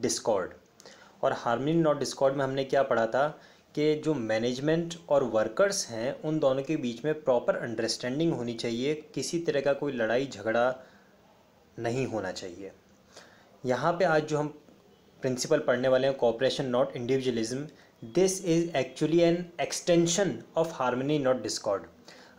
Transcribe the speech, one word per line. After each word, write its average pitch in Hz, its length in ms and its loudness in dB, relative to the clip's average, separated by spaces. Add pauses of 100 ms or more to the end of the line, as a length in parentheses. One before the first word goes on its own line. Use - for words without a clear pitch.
discord। 107 460 0 (760)
और 135 100 2
harmony 139 540 2
not 143 120 2
discord 135 340 0
में 139 100 0
हमने 135 200 -2
क्या 139 200 2
पढ़ा 113 240 2
था 143 320 0 (360)
कि 151 200 2
जो 151 180 -2
मैनेजमेंट 127 840 0 (140)
और 139 140 4
वर्कर्स 113 640 0
हैं, 117 340 -6
उन 156 180 -2
दोनों 135 240 2
के 156 140 -2
बीच 123 280 -6
में 151 180 -2
प्रॉपर 123 320 2
अंडरस्टैंडिंग 123 760 -2
होनी 120 200 -4
चाहिए, 123 420 -4
किसी 151 440 -6
तरह 143 220 -2
का 143 120 2
कोई 143 180 -4
लड़ाई 120 360 0
झगड़ा 117 480 0 (1040)
नहीं 120 280 -2
होना 92 240 -4
चाहिए। 95 400 -12 (920)
यहाँ 127 280 2
पे 180 120 2
आज 156 220 2
जो 151 100 -2
हम 151 100 -2 (760)
प्रिंसिपल 131 380 0
पढ़ने 127 280 0
वाले 131 200 4
हैं, 135 120 0
cooperation 127 560 2
not 123 100 4 (160)
individualism, 123 560 0 (600)
this 185 280 2
is 170 260 2
actually 151 500 2 (100)
an 175 340 -2
extension 170 640 2 (300)
of 165 100 2 (140)
harmony 131 460 0
not 127 140 4
discord। 101 380 -2 (600)